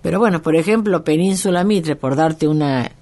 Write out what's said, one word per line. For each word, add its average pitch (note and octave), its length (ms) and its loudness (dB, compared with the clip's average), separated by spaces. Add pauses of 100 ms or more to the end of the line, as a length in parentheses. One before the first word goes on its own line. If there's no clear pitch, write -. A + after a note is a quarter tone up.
Pero F3 180 -2
bueno, G3 220 2
por D#3+ 140 0
ejemplo, G3 480 0
Península F3+ 600 0
Mitre, E3 320 0
por C3+ 180 -2
darte D#3 320 0
una D3 420 0 (120)